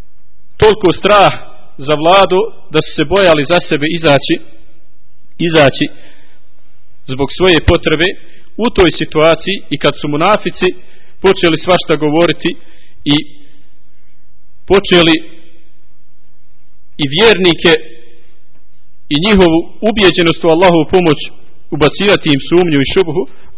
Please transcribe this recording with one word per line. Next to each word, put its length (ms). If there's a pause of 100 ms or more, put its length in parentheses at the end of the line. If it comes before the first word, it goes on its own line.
(560)
toliko 360
strah 400 (460)
zavlado 600 (320)
da 140
su 120
se 80
bojali 460
za 80 (100)
sebe 180 (120)
izaći, 360 (1040)
izaći 480 (1300)
zbog 240
svoje 220 (120)
potrebe 380 (480)
u 100 (100)
toj 140 (100)
situaciji 560 (180)
i 80
kad 180
su 80
munafici 600 (560)
počeli 400
svašta 300 (100)
govoriti 460 (640)
i 40 (1500)
počeli 460 (1900)
i 20 (100)
vjernike 580 (1400)
i 20 (100)
njihovu 320 (300)
ubijeđenost 560
u 100
Allahovu 300 (100)
pomoć 240 (580)
ubacivati 520
im 200
sumnju 320
i 140
šubhu, 280 (360)